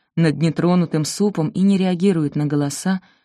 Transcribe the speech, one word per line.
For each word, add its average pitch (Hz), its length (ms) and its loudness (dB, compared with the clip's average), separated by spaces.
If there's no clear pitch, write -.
над 165 200 2
нетронутым 165 680 0
супом 202 420 -2
и - 120 -4
не 196 180 4
реагирует 180 580 0
на 147 80 0
голоса, 147 560 -2